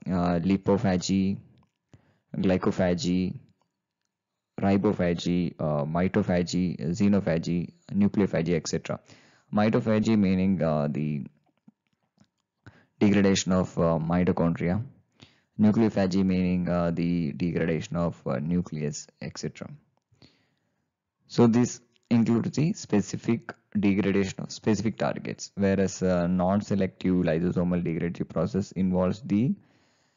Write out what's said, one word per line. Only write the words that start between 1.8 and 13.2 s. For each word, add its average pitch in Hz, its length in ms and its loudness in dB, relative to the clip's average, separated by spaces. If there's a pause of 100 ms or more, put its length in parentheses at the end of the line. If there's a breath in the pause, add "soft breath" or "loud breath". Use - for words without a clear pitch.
glycophagy, 90 1040 0 (1200)
ribophagy, 90 960 0
uh, 73 260 -2
mitophagy, 90 920 -2
xenophagy, 87 920 0 (200)
nucleophagy, 92 600 0
et 78 140 -2
cetera. - 320 -6 (520 soft breath)
Mitophagy 110 640 2
meaning, 95 440 2
uh, 76 280 0
the 73 360 -4 (1700 loud breath)
degradation 98 520 4